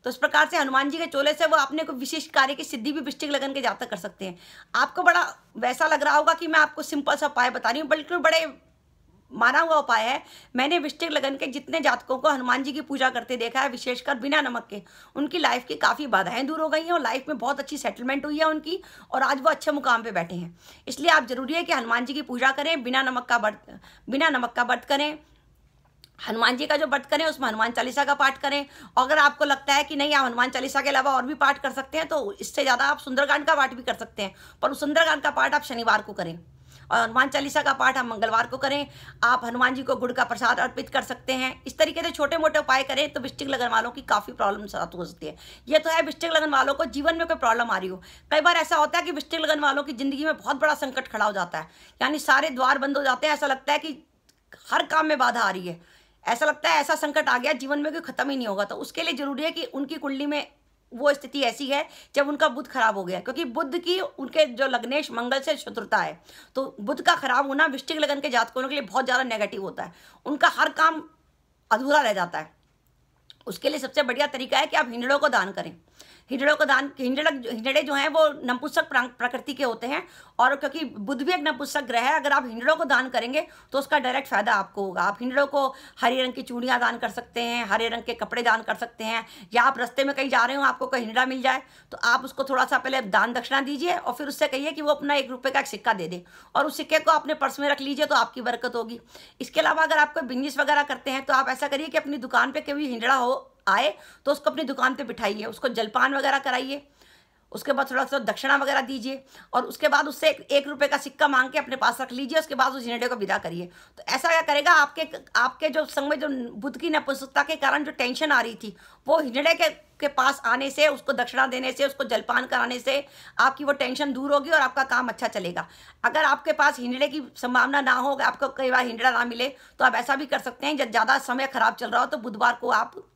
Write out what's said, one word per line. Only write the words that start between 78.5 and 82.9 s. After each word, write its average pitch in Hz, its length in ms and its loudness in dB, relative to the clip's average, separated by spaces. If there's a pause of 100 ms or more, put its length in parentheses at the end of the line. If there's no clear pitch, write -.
प्रांग-, 247 240 -2
प्रकृति 247 420 -6
के 277 100 -2
होते 226 220 -4
हैं, 302 160 -4 (360)
और 262 180 6
क्योंकि 294 280 -4
बुध 233 380 -6
भी 320 100 0
एक 359 80 0
नपुंसक 285 440 -4
ग्रह 233 160 0
है, 269 140 2
अगर 285 180 2
आप 277 140 4
हिंडड़ों 240 300 2
को 320 80 -2
दान 262 240 2